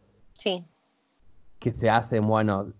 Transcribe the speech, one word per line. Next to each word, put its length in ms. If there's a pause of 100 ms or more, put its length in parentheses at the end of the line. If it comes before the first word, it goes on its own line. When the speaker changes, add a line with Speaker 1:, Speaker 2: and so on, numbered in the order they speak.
(360)
Speaker 1:
Sí. 300 (920)
Speaker 2:
Que 120
se 180
hacen, 360
bueno, 540